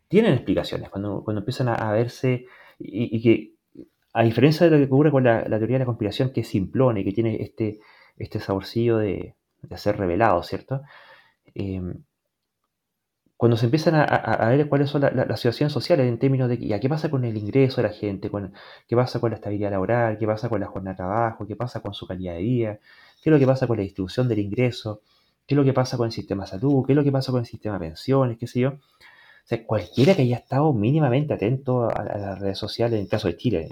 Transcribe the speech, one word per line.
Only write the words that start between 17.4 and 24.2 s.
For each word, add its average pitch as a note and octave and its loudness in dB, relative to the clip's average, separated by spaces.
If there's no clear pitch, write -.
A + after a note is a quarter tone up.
de G#2+ 2
la - -6
gente? G2+ -6
Con, G2 -6
¿qué A#2 0
pasa B2 0
con A#2 0
la A2 -6
estabilidad G#2 -4
laboral? G#2+ 0
¿Qué A2 -4
pasa G#2+ -2
con G#2 -2
la F#2+ -4
jornada F#2+ -8
de F#2 -16
trabajo? G#2+ -2
¿Qué G2+ -10
pasa - -8
con G2+ -10
su - -14
calidad F#2 -8
de E2+ -6
vida? A2 -2
¿Qué - 0
es D#3 6
lo D3+ 8
que C3 4
pasa C3 2
con A2+ 0
la G2+ 0
distribución G2 -2